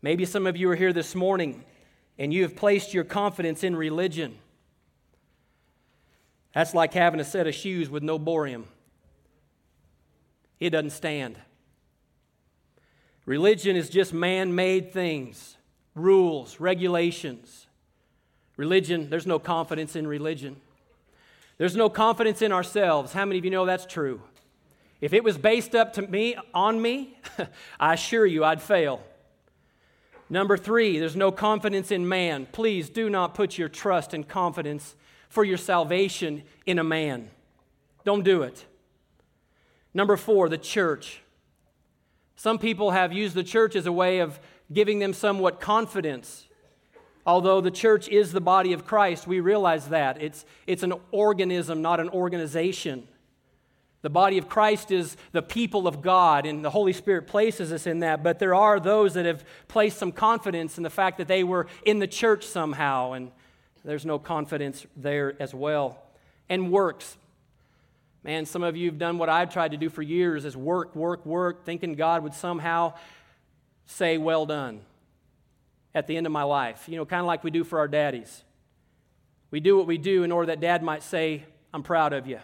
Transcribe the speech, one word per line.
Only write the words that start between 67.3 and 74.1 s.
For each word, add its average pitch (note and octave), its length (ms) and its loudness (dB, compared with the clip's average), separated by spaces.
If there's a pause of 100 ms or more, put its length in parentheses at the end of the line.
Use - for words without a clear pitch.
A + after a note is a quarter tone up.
Man, D#3 220 -6
some F3 160 -6
of E3+ 120 -2
you F3 120 -4
have D#3+ 120 -4
done E3+ 200 -4
what E3 100 0
I've F3 240 2
tried D#3+ 200 -2
to D3+ 40 -8
do D#3 140 -4
for D#3 120 -10
years, D#3+ 440 -2
is C3 100 -12
work, E3 400 -4
work, E3+ 300 -4
work, F3 400 -4
thinking E3+ 280 -6
God D#3+ 280 0
would D3 120 -10
somehow E3+ 600 -2 (920)
say, E3 340 0